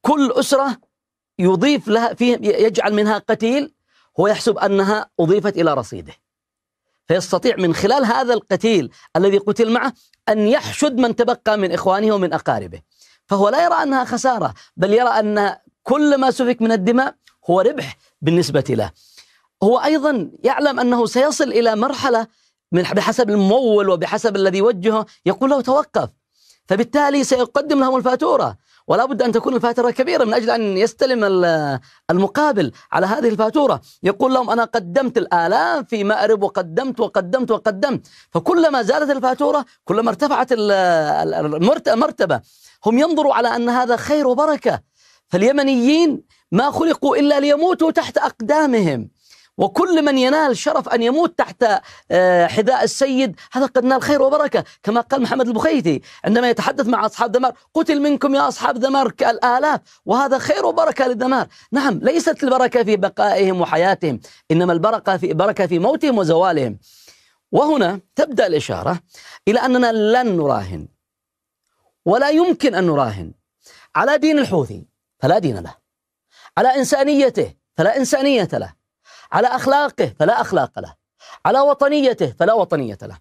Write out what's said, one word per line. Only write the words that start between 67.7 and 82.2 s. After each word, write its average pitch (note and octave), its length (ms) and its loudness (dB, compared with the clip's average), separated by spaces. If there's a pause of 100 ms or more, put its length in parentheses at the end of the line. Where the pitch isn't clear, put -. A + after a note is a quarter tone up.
تبدأ C4+ 320 0
الإشارة D3+ 540 -4 (480)
إلى A3+ 120 2
أننا B3 320 0
لن A3 440 0
نراهن A2 520 -4 (1160)
ولا A#3+ 240 2
يمكن D#4 460 2
أن F#3 120 0
نراهن A#2 460 -2 (640)
على C4+ 220 2
دين D4+ 200 0
الحوثي C#3+ 460 -4 (340)
فلا E3 200 2
دين C#3 200 -4
له، E2+ 160 -16 (840)
على B3+ 180 2
إنسانيته C4+ 800 0 (220)
فلا G3+ 200 0
إنسانية C4+ 560 0
له، G#2+ 200 -8 (600)
على G#3 140 2
أخلاقه B3+ 720 0
فلا G#3 220 2
أخلاق D#3+ 380 -2
له، F#2+ 160 -16 (520)
على A#3 140 2
وطنيته C#4 800 0